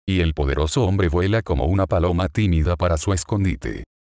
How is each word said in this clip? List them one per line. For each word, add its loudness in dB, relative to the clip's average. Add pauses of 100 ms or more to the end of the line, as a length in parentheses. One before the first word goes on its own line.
y 0
el 2
poderoso 0
hombre 2
vuela 0
como -2
una 2
paloma 0
tímida 2
para 0
su -2
escondite. -4 (180)